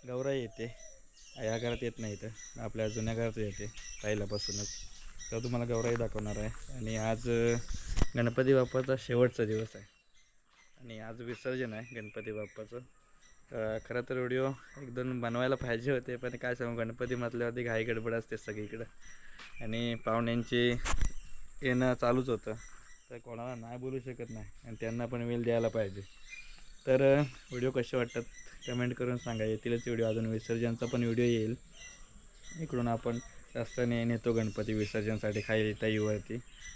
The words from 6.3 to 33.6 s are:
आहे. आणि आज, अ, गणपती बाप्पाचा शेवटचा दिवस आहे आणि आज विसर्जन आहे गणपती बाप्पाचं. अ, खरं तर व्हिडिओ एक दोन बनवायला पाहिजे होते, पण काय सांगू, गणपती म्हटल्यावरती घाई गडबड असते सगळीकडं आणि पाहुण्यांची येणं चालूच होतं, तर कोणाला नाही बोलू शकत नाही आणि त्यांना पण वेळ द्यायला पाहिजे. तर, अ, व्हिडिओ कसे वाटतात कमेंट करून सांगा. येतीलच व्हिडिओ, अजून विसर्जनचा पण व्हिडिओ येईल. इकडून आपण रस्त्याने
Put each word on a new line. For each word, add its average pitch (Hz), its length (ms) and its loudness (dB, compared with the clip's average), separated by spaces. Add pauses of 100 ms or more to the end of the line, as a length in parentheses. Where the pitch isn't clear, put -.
आहे. 113 400 -4
आणि 110 200 -2
आज, 113 320 0
अ, 117 260 4 (600)
गणपती 123 380 6
बाप्पाचा 131 460 4
शेवटचा 120 460 4
दिवस 110 300 0
आहे 101 100 -16 (960)
आणि 117 180 -12
आज 113 220 -10
विसर्जन 123 520 -2
आहे 113 280 -8
गणपती 107 300 -8
बाप्पाचं. 107 460 -8 (720)
अ, 110 260 -2 (120)
खरं 120 120 0
तर 127 120 -4
व्हिडिओ 127 380 2 (300)
एक 123 120 -10
दोन 123 280 -2
बनवायला 123 340 2
पाहिजे 120 360 0
होते, 123 240 0
पण 120 140 -6
काय 123 260 -4
सांगू, 120 240 -2
गणपती 120 360 -2
म्हटल्यावरती 120 480 -2
घाई 113 200 2
गडबड 113 300 0
असते 110 240 -2
सगळीकडं 107 460 -6 (800)
आणि 117 320 0
पाहुण्यांची 117 800 2 (840)
येणं 127 320 4
चालूच 123 360 4
होतं, 110 240 -2 (560)
तर 123 80 -12
कोणाला 120 380 -8
नाही 117 220 -8
बोलू 131 220 -4
शकत 120 300 -8
नाही 107 160 -8 (220)
आणि 113 120 -10
त्यांना 117 260 -2
पण 120 160 -2
वेळ 120 220 0
द्यायला 117 240 4
पाहिजे. 101 340 0 (840)
तर, 135 300 10
अ, - 40 8
व्हिडिओ 127 500 -2
कसे 127 260 0
वाटतात 120 240 0 (460)
कमेंट 123 260 2
करून 123 240 0
सांगा. 113 260 -2
येतीलच 113 420 2
व्हिडिओ, 113 240 2
अजून 113 160 2
विसर्जनचा 117 600 0
पण 120 180 2
व्हिडिओ 120 220 4
येईल. 117 300 4 (1040)
इकडून 123 280 0
आपण 117 320 0 (360)
रस्त्याने 117 480 2